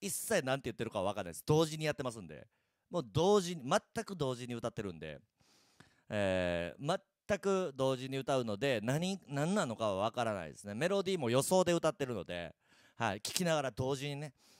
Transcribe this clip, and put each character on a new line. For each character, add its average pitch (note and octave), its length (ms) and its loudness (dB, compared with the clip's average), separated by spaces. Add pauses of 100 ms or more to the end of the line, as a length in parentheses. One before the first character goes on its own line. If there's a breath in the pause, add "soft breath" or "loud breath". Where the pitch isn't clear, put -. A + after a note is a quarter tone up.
一 G3+ 120 -4
切 F#3+ 320 0
な C3 120 2
ん C#3 40 -2
て B2+ 100 -4
言 G#2+ 40 -4
っ - 20 -20
て A#2 80 -4
る A2 60 -4
か G2+ 120 0
分 G2 120 0
か G2+ 80 -4
ん - 20 -6
な E2+ 60 -8
い - 20 -8
で - 60 -12
す。 - 80 -16
同 D#3 180 6
時 D#3 140 -4
に D#3 60 -4
や D3+ 80 2
っ - 20 -4
て - 80 -6
ま B2+ 80 -4
す A2 100 -8
ん F2+ 60 -12
で。 D#2 220 -16 (420)
も F3 100 -2
う B2+ 60 -4
同 F3 340 4
時 F3 160 -4
に、 C#3 60 -10
全 G3 420 -2
く G3 120 -10
同 C3+ 180 0
時 A#2+ 140 -8
に B2 60 -6
歌 A#2 140 -2
っ A2 40 -4
て A2 100 -6
る G2 100 -6
ん D#2+ 60 -12
で。 D2+ 220 -10 (880 soft breath)
え F2+ 720 0
ー、 E3 200 -2 (280)
全 G3+ 100 0
く F#3 360 0
同 C3+ 220 2
時 C3 120 -6
に C3+ 100 -4
歌 C3+ 200 2
う B2+ 60 2
の G#2+ 120 -2
で、 B2 260 0
何、 E3 440 0
何 C#3+ 280 0
な G3 120 2
の A2+ 100 -4
か G#2+ 160 2
は G2 160 2
分 A#2 60 -6
か A#2 100 0
ら A2 100 0
な F2 120 -6
い D2 40 -10
で C2+ 60 -14
す - 80 -18
ね。 G#2 100 -8
メ C#3+ 140 0
ロ G3 140 2
デ F#3 100 0
ィ F#3 40 0
ー - 20 0
も B2 120 0
予 B2+ 120 6
想 F#3 220 6
で F3 80 2
歌 D#3+ 160 2
っ D3+ 60 2
て C#3 120 -4
る B2 80 -4
の F2+ 100 -4
で、 F2 300 -8 (420 soft breath)
は A2 180 2
い、 G#2 40 -4
聞 - 160 -6
き F#3 100 0
な E3 120 4
が C#3+ 60 2
ら C3 80 -2
同 C3 260 0
時 C3+ 120 -4
に C#3+ 80 -6
ね、 D3 160 -10 (280 soft breath)